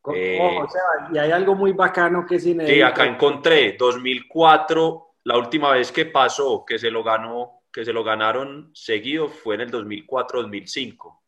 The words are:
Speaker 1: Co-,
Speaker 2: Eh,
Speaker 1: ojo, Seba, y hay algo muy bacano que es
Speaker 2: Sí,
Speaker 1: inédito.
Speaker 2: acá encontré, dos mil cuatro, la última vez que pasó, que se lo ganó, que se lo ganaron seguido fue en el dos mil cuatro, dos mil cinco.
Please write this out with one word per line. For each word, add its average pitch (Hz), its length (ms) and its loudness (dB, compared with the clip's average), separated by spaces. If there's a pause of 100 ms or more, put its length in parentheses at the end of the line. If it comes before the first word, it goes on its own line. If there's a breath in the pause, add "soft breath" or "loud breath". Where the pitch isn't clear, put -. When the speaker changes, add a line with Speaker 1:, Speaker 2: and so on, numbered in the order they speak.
Speaker 1:
Co-, - 140 -8
Speaker 2:
Eh, 180 260 -2
Speaker 1:
ojo, 175 300 0
Seba, 165 420 -4
y 151 60 -2
hay 151 140 0
algo 190 220 2
muy 196 180 2
bacano 175 520 0
que 175 120 -2
es 160 80 -2
Speaker 2:
Sí, 175 80 2
Speaker 1:
inédito. 143 340 4
Speaker 2:
acá 127 180 2
encontré, 135 760 2
dos 123 220 2
mil 127 280 -6
cuatro, 160 960 2
la 120 120 0
última 139 360 0
vez 123 180 2
que 160 160 -2
pasó, 127 580 0
que 117 140 -6
se 113 120 -2
lo 113 120 -4
ganó, 113 680 -6
que 117 140 -10
se 113 80 -6
lo 113 100 -4
ganaron 117 680 -4
seguido 135 560 -4
fue - 280 -6
en 107 60 -6
el 120 80 -8
dos 117 140 -8
mil 104 220 -12
cuatro, 127 340 -4
dos 110 100 -8
mil 98 160 -12
cinco. - 600 -14